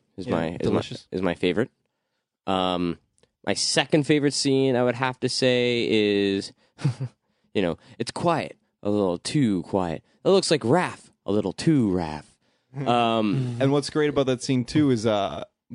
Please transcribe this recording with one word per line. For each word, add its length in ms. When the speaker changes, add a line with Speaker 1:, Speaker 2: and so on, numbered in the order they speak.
Speaker 1:
is 80
Speaker 2:
Yeah, 100
Speaker 1:
my, 120
is 60
my, 40
Speaker 2:
delicious. 540
Speaker 1:
is 100
my 140
favorite. 340
Um, 500
my 80
second 540
favorite 260
scene, 420
I 80
would 120
have 240
to 100
say, 580
is, 640
<laughs> 760
you 80
know, 160
it's 100
quiet, 480
a 80
little 300
too 440
quiet. 400
It 60
looks 200
like 120
Raph, 500
a 40
little 220
too 380
Raph. 320
Speaker 2:
<laughs> 140
Speaker 1:
Um, 720
Speaker 2:
And 120
what's 200
great 180
about 160
that 160
scene, 240
too, 240
is, 160
uh, 380